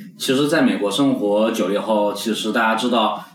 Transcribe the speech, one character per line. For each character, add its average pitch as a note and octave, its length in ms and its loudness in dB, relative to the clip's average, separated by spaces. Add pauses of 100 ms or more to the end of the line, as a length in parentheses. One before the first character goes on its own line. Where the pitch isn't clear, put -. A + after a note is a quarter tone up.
(160)
其 C3+ 200 -2
实 C#3+ 120 2
在 D#3 140 2
美 G#2+ 160 2
国 G2+ 140 -2
生 C#3 240 2
活 G#2 340 2
久 G#2+ 200 -2
了 G2+ 40 0
以 G2+ 40 0
后， G#2 360 0
其 A2 180 -4
实 G#2+ 200 -4
大 A2+ 100 0
家 A2+ 140 2
知 B2 120 -2
道 A2+ 320 0 (160)